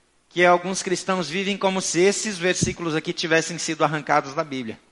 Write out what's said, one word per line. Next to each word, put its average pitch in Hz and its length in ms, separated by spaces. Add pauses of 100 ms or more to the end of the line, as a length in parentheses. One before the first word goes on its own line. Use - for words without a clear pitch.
(300)
que 175 160
alguns 180 360
cristãos 185 480
vivem 190 280
como 190 240
se 160 180
esses 202 380
versículos 170 580
aqui 160 160
tivessem 160 460
sido 160 260
arrancados 147 500
da 160 120
Bíblia 131 340 (120)